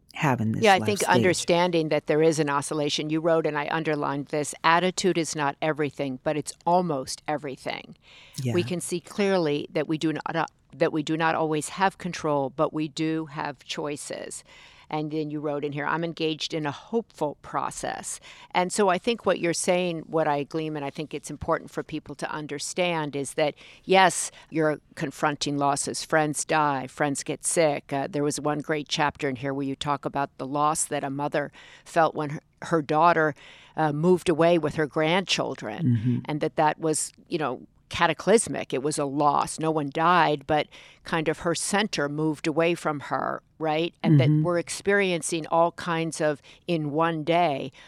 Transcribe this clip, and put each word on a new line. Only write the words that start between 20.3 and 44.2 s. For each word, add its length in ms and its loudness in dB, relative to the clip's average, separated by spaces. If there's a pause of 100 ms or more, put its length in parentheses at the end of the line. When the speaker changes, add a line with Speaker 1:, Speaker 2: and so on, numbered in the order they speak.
Speaker 2:
glean, 320 -6
and 100 -6
I 60 -6
think 240 -8
it's 160 -10
important 400 -2
for 140 -6
people 320 -10
to 120 -6
understand, 880 -4
is 200 -4
that, 200 2 (300)
yes, 480 6 (180)
you're 300 0 (160)
confronting 600 -2
losses. 460 -2
Friends 400 2
die, 440 0
friends 340 -2
get 240 -8
sick. 460 0
Uh, 180 -2
there 140 -2
was 160 -2
one 180 0
great 300 -4
chapter 400 0
in 80 -4
here 180 -4
where 100 -4
you 120 -4
talk 280 -4
about 340 -4
the 80 -6
loss 400 0
that 180 -4
a 60 -4
mother 420 -2 (320)
felt 320 2
when 140 -4
her, 100 -8 (220)
her 200 0
daughter, 540 4 (400)
uh, 160 2
moved 360 2
away 300 6
with 160 -2
her 140 0
grandchildren, 960 -2
Speaker 1:
Mm-hmm. 400 2
Speaker 2:
and 160 -4
that 160 -4
that 240 2
was, 320 -2 (160)
you 100 -2
know, 220 -4 (300)
cataclysmic. 840 2
It 100 -2
was 160 -4
a 60 0
loss. 540 0
No 120 -2
one 220 -2
died, 540 4
but 200 2 (380)
kind 240 -2
of 120 -2
her 140 0
center 540 0
moved 380 -2
away 280 2
from 260 -4
her, 420 -4 (160)
right? 340 -2 (100)
And 160 8
Speaker 1:
Mm-hmm. 220 6